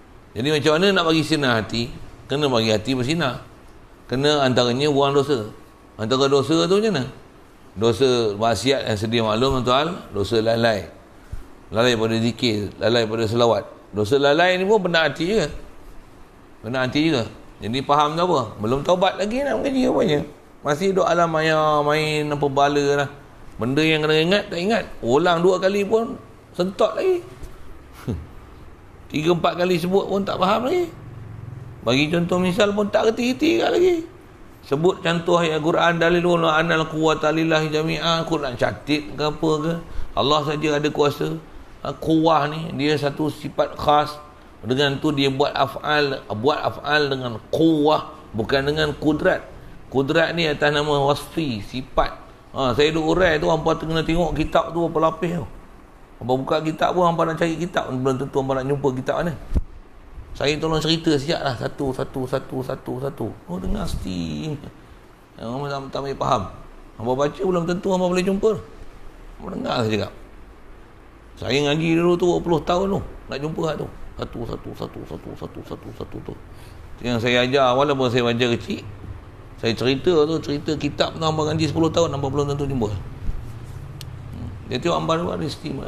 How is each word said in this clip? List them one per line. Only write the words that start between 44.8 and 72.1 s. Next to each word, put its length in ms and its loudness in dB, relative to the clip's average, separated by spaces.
tu 160 0
dia 160 2
buat 240 0
af'al, 720 0
buat 160 2
af'al 560 0
dengan 240 -4
kuwah, 640 2
bukan 320 0
dengan 320 0
kudrat. 480 2
Kudrat 400 2
ni 160 0
atas 240 2
nama 320 2
wasfi, 560 0
sifat. 560 -2
Ha, 160 2
saya 160 6
duk 160 0
urai 320 4
tu, 160 2
hampa 240 2
tengah 240 -2
tengok 320 2
kitab 400 0
tu 160 0
berapa 240 2
lapis 320 -4
tu. 20 -10
Hampa 240 -2
buka 240 -2
kitab 320 0
pun, 80 4
hampa 240 2
nak 80 -4
cari 240 -2
kitab, 320 -4
belum 240 0
tentu 240 -2
hampa 160 0
nak 80 -2
jumpa 320 0
kitab 240 -2
mana. 160 -4
Saya 240 0
tolong 240 0
cerita 320 2
siap 320 -2
lah, 80 -2
satu, 400 -4
satu, 320 -6
satu, 380 -4
satu, 340 -8
satu. 280 -6
Oh, 140 -8
dengar 260 -2
mesti. 640 -4
Ya, 80 -12
orang 240 -8
tak, 240 -8
tak 80 -4
boleh 160 -6
faham. 240 0
Hampa 160 -2
baca, 240 0
belum 320 0
tentu 240 0
hampa 160 0
boleh 140 0
jumpa. 260 2
Hampa 160 -12
dengar 300 -4
saya 100 0
cakap. 180 -4
Saya 200 -2
ngaji 180 0
dulu 160 4